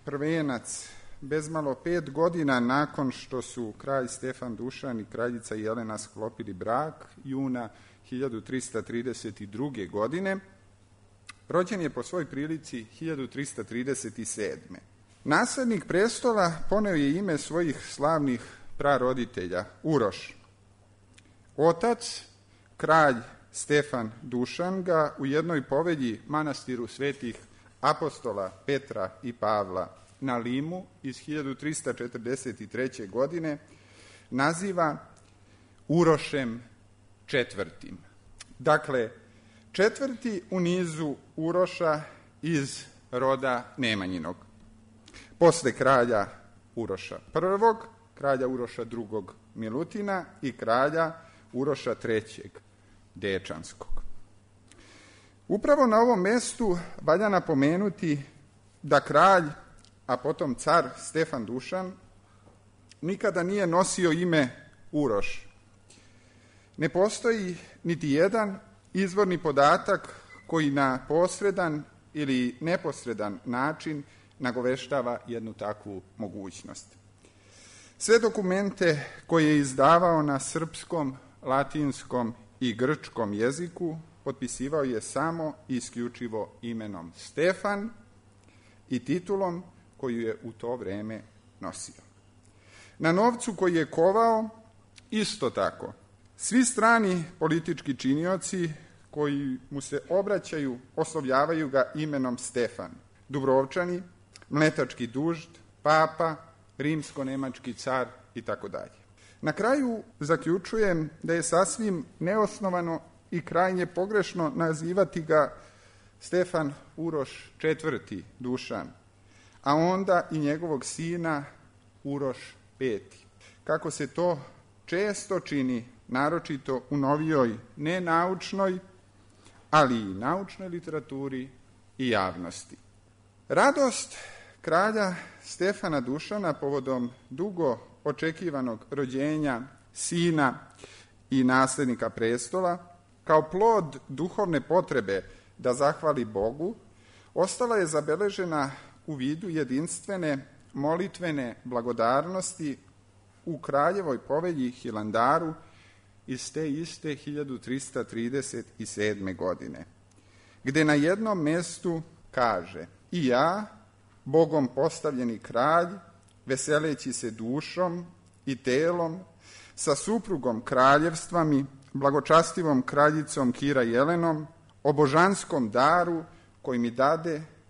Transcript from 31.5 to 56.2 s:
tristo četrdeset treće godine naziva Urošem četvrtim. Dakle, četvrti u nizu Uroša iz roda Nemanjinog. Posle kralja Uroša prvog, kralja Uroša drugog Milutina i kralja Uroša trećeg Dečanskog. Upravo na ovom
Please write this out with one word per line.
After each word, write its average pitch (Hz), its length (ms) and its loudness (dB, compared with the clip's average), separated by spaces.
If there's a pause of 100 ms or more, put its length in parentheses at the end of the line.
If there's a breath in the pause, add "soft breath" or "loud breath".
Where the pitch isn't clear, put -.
tristo 147 380 -4
četrdeset 117 800 -8
treće 123 360 -6
godine 147 500 -2 (720 soft breath)
naziva 160 680 0 (880)
Urošem 143 760 2 (600)
četvrtim. 95 720 -4 (640)
Dakle, 135 500 2 (600 soft breath)
četvrti 226 720 0 (100)
u 185 80 0
nizu 170 560 -2 (200)
Uroša 170 640 0 (400 soft breath)
iz 147 420 -2 (280)
roda 127 680 0
Nemanjinog. 92 580 -2 (1000 soft breath)
Posle 160 340 6
kralja 120 540 4 (500)
Uroša 98 440 -6 (140)
prvog, 202 440 4 (360)
kralja 131 340 0
Uroša 123 360 -6
drugog 110 520 -8 (200)
Milutina 165 680 -4 (160)
i 135 100 -4
kralja 151 600 2 (420 soft breath)
Uroša 131 420 -2
trećeg 110 560 -4 (640)
Dečanskog. 92 840 -4 (1500 soft breath)
Upravo 285 400 4
na 220 120 6
ovom 233 220 6